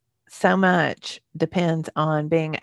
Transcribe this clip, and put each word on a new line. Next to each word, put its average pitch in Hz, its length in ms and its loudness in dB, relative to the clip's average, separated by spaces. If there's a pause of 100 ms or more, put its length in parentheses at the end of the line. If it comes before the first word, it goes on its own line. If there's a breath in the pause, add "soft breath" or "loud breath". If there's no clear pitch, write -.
(300)
so 185 280 0
much 180 640 0 (160)
depends 165 580 -2
on 156 320 0
being 156 360 0